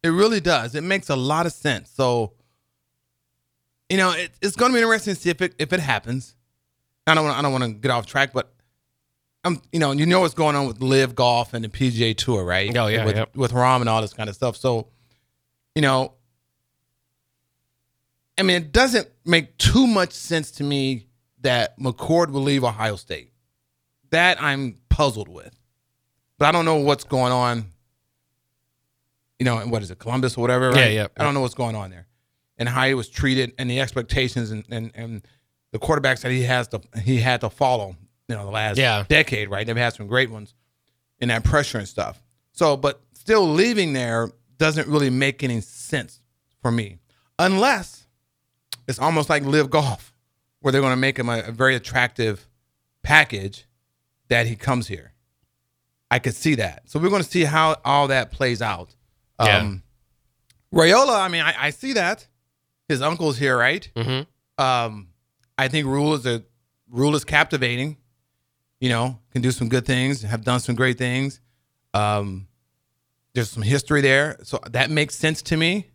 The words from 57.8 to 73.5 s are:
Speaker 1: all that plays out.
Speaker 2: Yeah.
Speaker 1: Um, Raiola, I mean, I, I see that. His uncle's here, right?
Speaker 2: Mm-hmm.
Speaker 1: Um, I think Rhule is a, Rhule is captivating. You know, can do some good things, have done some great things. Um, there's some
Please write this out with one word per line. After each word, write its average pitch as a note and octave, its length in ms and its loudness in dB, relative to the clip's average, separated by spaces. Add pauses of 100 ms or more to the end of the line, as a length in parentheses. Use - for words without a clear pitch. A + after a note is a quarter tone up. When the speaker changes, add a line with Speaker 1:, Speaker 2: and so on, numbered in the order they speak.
Speaker 1:
all C#3 240 2
that C3 240 0
plays B2 300 -2
out. F#2 340 -8 (440)
Speaker 2:
Yeah. G#2 200 6
Speaker 1:
Um, G2 240 -6 (880)
Raiola, G#3 460 6
I F#3+ 80 0
mean, E3+ 140 -2
I, D#3 120 0 (120)
I D3 60 0
see C4+ 220 -8
that. G3+ 340 -2 (600)
His C3 140 -2
uncle's D#3 360 -2
here, C3 200 2
right? B2+ 380 0
Speaker 2:
Mm-hmm. C3 680 -6
Speaker 1:
Um, A#2 440 -2 (500)
I C3 100 0
think C#3+ 200 -2
Rhule C#3+ 260 2
is B2+ 120 -4
a, A#2 180 -2 (460)
Rhule C#3 260 2
is C#3 100 -2
captivating. C#3+ 720 -2 (840)
You B2+ 100 0
know, A#2+ 300 -2 (120)
can B2 100 -2
do B2+ 100 2
some A#2+ 180 -4
good B2 160 0
things, C3 360 -2
have A2 220 -6
done B2 160 0
some A#2+ 160 -4
great B2+ 220 0
things. C3 420 -4 (540)
Um, G2+ 540 -2 (840)
there's A#2+ 160 -2
some A#2 140 -6